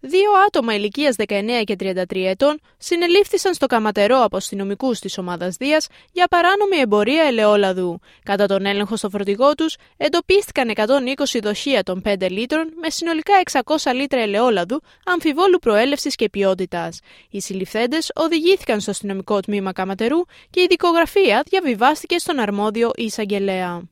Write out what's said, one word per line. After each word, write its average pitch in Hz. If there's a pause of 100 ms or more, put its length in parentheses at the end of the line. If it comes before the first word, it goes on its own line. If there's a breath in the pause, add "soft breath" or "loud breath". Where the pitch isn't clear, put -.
Δύο 370 (160)
άτομα 233
ηλικίας 208
δεκαεννέα 214
και 202
τριάντα 185
τρία 185
ετών 285 (180)
συνελήφθησαν 349
στο 277
Καματερό 214
από 202
αστυνομικούς 196
της -
ομάδας 180
Δίας 302 (260 soft breath)
για 349
παράνομη 370
εμπορία 240
ελαιόλαδου. 202 (220 soft breath)
Κατά 202
τον 196
έλεγχο 202
στο 208
φορτηγό 202
τους, 320 (200 soft breath)
εντοπίστηκαν 339
εκατόν 226
είκοσι 262
δοχεία 208
των 185
πέντε 196
λίτρων 302 (100)
με 320
συνολικά 330
εξακόσια 294
λίτρα 269
ελαιόλαδου 214 (240 soft breath)
αμφιβόλου 349
προέλευσης 262
και 220
ποιότητας. 185 (320 soft breath)
Οι 196
συλληφθέντες 226
οδηγήθηκαν 320
στο 202
αστυνομικό 196
τμήμα 190
Καματερού 196 (300 soft breath)
και 359
η 359
δικογραφία 339
διαβιβάστηκε 302
στον 330
αρμόδιο 214
εισαγγελέα. 196